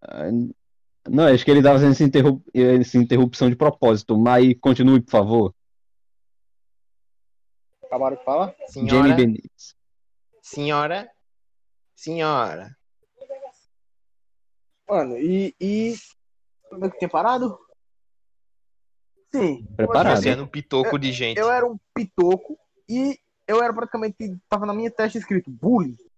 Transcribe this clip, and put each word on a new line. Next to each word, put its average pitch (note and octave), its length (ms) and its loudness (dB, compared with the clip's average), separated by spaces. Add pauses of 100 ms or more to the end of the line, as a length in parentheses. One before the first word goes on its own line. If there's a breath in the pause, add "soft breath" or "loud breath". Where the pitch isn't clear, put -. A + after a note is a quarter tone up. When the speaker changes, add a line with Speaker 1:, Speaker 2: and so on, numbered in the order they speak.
Speaker 1:
ah, D2 280 -10 (760)
não, C#3 180 2
acho C3 180 4
que - 60 2
ele C#3+ 120 6
tava C#3 140 6
fazendo C#3 160 4
essa C#3+ 120 2
interrup-, C3+ 400 2 (100)
essa B2+ 440 4
interrupção B2 520 2
de A#2+ 60 -2
propósito, A#2 640 2
mas B2 420 4
continue, C3 400 4
por A#2 100 -10
favor. G#2+ 440 2 (2250)
Speaker 2:
Acabaram C3 320 -4
de - 80 -20
falar? E3 300 -4 (200)
Speaker 1:
Jamie A2+ 160 -4
Speaker 3:
Senhora? C3+ 240 4
Speaker 1:
Benítez. - 600 -4 (680)
Speaker 3:
Senhora? D3+ 680 -6 (840)
Senhora? C3+ 840 -6 (2000)
Speaker 2:
Mano, C#3+ 300 -4
e, F#3 420 -4
e... G#3+ 340 -4 (760)
Como F#3 160 -14
é F#3+ 60 -4
que - 80 -20
tinha F3+ 100 -6
parado? A3+ 500 -4 (1800)
Sim. D3+ 320 -4 (100)
Speaker 1:
Preparado. C3+ 440 2
Speaker 3:
Você G2 100 -2
era C3 120 -4
um C#3 40 -12
pitoco C3 500 -4
Speaker 2:
Eu, - 20 -2
Speaker 3:
de C3+ 140 -6
gente. B2 260 -6
Speaker 2:
eu A3+ 120 0
era B3 160 0
um A3+ 120 -8 (160)
pitoco F#3 640 -2 (300)
e C4 300 -6 (280)
eu A3 160 0
era A#3 100 -2
praticamente, A3 440 -8 (320)
tava G#3 180 -6
na G3+ 80 -6
minha A3+ 160 -6
testa A3+ 280 -6
escrito F#3+ 320 -6
bullying. D3 460 -2 (220)